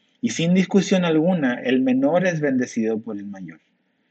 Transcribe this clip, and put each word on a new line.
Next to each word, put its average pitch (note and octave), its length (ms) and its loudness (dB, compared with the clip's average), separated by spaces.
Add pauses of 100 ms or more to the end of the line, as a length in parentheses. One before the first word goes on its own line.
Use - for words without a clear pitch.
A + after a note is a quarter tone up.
(200)
Y A#2 100 -2
sin E3+ 240 0
discusión F#3 500 2
alguna, D#3 500 2
el B2+ 260 0
menor C#3 460 2
es E3+ 140 -2
bendecido A#2+ 600 -2
por A2 160 -10
el G2+ 100 -12
mayor". F#2+ 340 -16 (500)